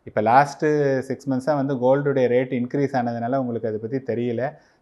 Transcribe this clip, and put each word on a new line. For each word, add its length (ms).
இப்ப 180
லாஸ்ட்டு 760
சிக்ஸ் 320
மந்த்ஸா 240
வந்து 200
கோல்டுடைய 540
ரேட் 240
இன்க்ரீஸ் 400
ஆனதுனால 440
உங்களுக்கு 320
அதை 120
பத்தி 180
தெரியல. 440